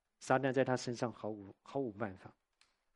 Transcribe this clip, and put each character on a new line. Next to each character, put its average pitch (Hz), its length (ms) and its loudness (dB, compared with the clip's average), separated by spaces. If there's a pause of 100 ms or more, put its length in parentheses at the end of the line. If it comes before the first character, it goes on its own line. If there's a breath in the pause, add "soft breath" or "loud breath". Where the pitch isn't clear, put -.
(200)
撒 131 180 4
旦 131 160 2
在 131 100 6
他 127 140 2
身 123 180 -2
上 113 160 -2
毫 - 200 -8
无， 101 320 -10
毫 - 160 -4
无 131 120 -2
办 98 240 -6
法。 - 160 -18 (640)